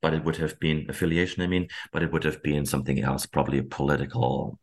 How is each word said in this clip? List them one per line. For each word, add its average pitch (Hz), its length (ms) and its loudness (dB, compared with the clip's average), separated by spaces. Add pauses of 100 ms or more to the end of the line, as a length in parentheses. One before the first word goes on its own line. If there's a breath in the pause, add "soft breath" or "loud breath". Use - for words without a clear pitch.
but 80 120 2
it 80 100 0
would 80 140 0
have 80 220 -4
been 78 300 2
affiliation, 90 540 0
I 90 40 0
mean, 90 200 0 (240 loud breath)
but 82 100 0
it 82 100 0
would 80 120 0
have 76 180 0
been 73 240 2
something 67 360 0
else, 67 240 0
probably 69 340 0
a 67 40 -2
political 69 1000 -2